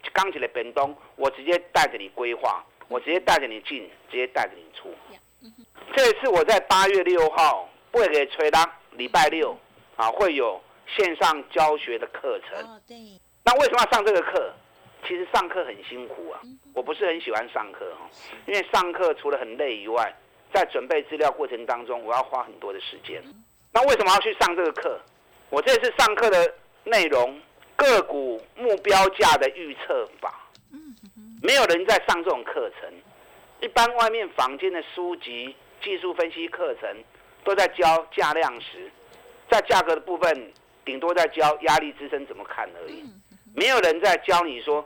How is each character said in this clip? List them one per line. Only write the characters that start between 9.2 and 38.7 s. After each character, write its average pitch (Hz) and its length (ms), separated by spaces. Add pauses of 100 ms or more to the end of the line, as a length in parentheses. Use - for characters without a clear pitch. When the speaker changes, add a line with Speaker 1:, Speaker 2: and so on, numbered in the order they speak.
Speaker 1:
六， 151 280 (400)
啊， 113 140
会 175 240
有 110 260 (360)
线 180 200
上 156 340
教 156 260
学 120 220
的 120 100
课 113 320
程。 - 200
Speaker 2:
哦， - 260
对。 240 100 (480)
Speaker 1:
那 240 160
为 277 60
什 220 60
么 240 60
要 233 140
上 214 120
这 214 80
个 180 100
课？ 131 300 (540)
其 - 20
实 180 220
上 190 160
课 170 200
很 101 180
辛 123 240
苦 - 220
啊， - 140
Speaker 2:
嗯 - 200
哼。 - 80
Speaker 1:
我 127 100
不 147 120
是 196 120
很 165 140
喜 123 100
欢 110 200
上 107 220
课 101 200
哦， - 160 (380)
因 196 80
为 190 180
上 185 180
课 170 240
除 143 160
了 139 80
很 117 200
累 135 180
以 101 100
外， 110 260 (380)
在 185 140
准 127 240
备 156 140
资 156 160
料 - 120
过 147 160
程 120 200
当 120 180
中， 117 180
我 113 120
要 127 80
花 127 200
很 113 160
多 98 140
的 95 80
时 - 260
间。 80 200
Speaker 2:
嗯。 95 180 (260)
Speaker 1:
那 233 120
为 277 140
什 214 60
么 190 100
要 202 80
去 220 200
上 175 160
这 180 80
个 151 80
课？ 131 260 (520)
我 143 100
这 247 160
次 226 220
上 220 160
课 220 160
的 175 240 (300)
内 208 200
容， 135 340 (380)
个 262 260
股 127 380 (160)
目 226 220
标 190 320
价 - 260
的 135 140
预 156 260 (100)
测 117 220 (140)
法。 - 180 (320)
Speaker 2:
嗯 294 300
哼。 220 400
Speaker 1:
没 269 100
有 269 140
人 170 180
在 202 240
上 170 160
这 185 60
种 123 120
课 117 380
程， 80 100 (720)
一 233 80
般 240 280
外 226 120
面 220 220
坊 135 280
间 185 140
的 170 100 (120)
书 175 220
籍、 123 380 (280)
技 190 160
术 175 160
分 165 180
析 165 160
课 160 280
程 101 200 (480)
都 196 100
在 185 140
教 165 380 (100)
价 160 160
量 147 260
时， 95 320 (600)